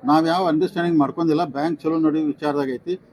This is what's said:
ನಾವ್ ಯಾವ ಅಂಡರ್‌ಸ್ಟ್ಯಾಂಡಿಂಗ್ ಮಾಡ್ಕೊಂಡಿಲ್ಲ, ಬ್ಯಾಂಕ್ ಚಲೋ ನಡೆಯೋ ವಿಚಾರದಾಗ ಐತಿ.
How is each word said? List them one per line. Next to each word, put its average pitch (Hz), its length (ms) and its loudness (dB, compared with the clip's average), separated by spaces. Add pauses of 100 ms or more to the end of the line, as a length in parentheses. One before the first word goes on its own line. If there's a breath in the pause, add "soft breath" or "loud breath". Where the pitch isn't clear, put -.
ನಾವ್ 160 220 4
ಯಾವ 175 200 0
ಅಂಡರ್‌ಸ್ಟ್ಯಾಂಡಿಂಗ್ 170 520 0
ಮಾಡ್ಕೊಂಡಿಲ್ಲ, 156 460 0
ಬ್ಯಾಂಕ್ 147 360 -4
ಚಲೋ 160 180 -2
ನಡೆಯೋ 156 260 0
ವಿಚಾರದಾಗ 143 480 -2
ಐತಿ. 170 260 -8 (140)